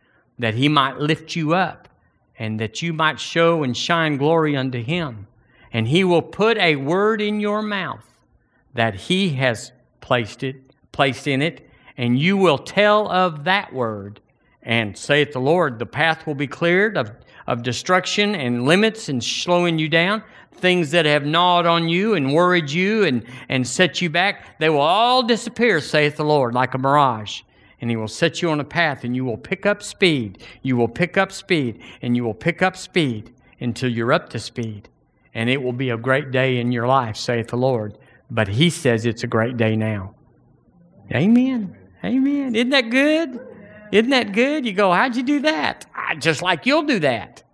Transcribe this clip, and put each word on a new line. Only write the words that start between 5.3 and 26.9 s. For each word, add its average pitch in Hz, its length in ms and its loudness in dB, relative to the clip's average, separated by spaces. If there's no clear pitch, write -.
And 113 140 0
He 165 160 4
will 175 180 4
put 208 360 0
a 170 180 2
word 190 460 0
in 208 180 -2
your 208 240 -2
mouth 190 420 -6
that 113 180 2
He 180 360 -2
has 127 420 -2
placed 120 440 -2
it, 135 120 -6
placed 139 360 0
in 135 140 0
it, 165 260 -6
and 120 200 0
you 180 200 2
will 170 200 4
tell 208 520 2
of 180 340 0
that 185 300 0
word. 107 480 -6
And 113 340 -2
saith 147 360 0
the 131 60 -6
Lord, 139 400 0
the 117 60 -6
path 160 400 -2
will 156 100 -6
be 135 120 -4
cleared 185 500 0
of, 113 140 -4
of 117 160 -2
destruction 185 720 0
and 123 300 -2
limits 208 420 2
and 127 160 -2
slowing 175 560 0
you 156 80 -2
down. 175 360 0
Things 180 400 0
that 165 140 4
have 147 200 2
gnawed 175 400 2
on 170 220 2
you 190 280 0
and 139 180 0
worried 175 360 2
you 196 360 0
and, 123 180 0
and 127 200 0
set 180 340 0
you 175 80 -2
back, 180 500 -4
they 156 100 2
will 147 120 2
all 233 420 2
disappear, 226 560 0
saith 147 380 0
the 151 80 -2
Lord, 143 280 2
like 127 200 0
a 131 40 -2
mirage. 131 640 2